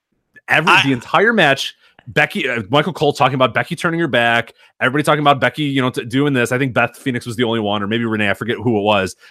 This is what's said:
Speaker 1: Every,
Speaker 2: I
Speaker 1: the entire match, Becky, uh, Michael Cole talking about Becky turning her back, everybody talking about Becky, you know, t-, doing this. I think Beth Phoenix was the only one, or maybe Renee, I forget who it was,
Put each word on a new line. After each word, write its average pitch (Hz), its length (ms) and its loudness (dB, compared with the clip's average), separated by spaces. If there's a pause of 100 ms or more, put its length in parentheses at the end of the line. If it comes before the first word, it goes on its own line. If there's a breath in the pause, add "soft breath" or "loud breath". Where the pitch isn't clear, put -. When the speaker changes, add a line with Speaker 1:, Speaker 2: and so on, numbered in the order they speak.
(480)
Speaker 1:
Every, 156 240 2
Speaker 2:
I 185 120 4
Speaker 1:
the 139 80 2
entire 175 420 0
match, 151 420 2 (320 soft breath)
Becky, 151 400 -2
uh, 117 220 -4
Michael 147 240 0
Cole 147 200 0
talking 135 220 0
about 127 180 2
Becky 123 220 -4
turning 165 240 -2
her 170 80 0
back, 117 460 0 (260 soft breath)
everybody 127 240 0
talking 151 180 2
about 143 180 4
Becky, 127 240 -2
you 139 180 -2
know, 127 80 0
t-, 123 160 -6
doing 135 280 0
this. 120 180 0
I 127 60 -2
think 131 160 -2
Beth 117 240 0
Phoenix 120 280 -6
was 113 120 -10
the 123 60 0
only 113 160 -2
one, 104 220 -2
or 98 60 -6
maybe 117 180 -2
Renee, 107 240 0
I 98 40 4
forget 107 240 -6
who 113 200 0
it 101 40 -2
was, 101 340 0 (160 soft breath)